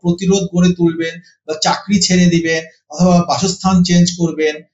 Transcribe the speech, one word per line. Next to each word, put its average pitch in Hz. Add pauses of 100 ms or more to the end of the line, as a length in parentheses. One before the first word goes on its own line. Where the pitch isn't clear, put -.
প্রতিরোধ 180 (100)
গড়ে 175
তুলবেন 165 (340)
বা 156
চাকরি 180
ছেড়ে 180
দিবেন 165 (280)
অথবা 175
বাসস্থান 180
চেঞ্জ 175 (100)
করবেন। 156 (180)